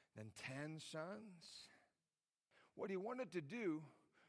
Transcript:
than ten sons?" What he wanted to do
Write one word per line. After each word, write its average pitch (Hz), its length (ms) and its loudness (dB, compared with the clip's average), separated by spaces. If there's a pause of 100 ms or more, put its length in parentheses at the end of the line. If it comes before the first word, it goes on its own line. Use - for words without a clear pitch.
(160)
than 110 160 -4
ten 147 480 -2
sons?" 180 880 -4 (1080)
What - 140 0
he 190 60 4
wanted 220 380 2
to 175 80 4
do 156 420 4 (460)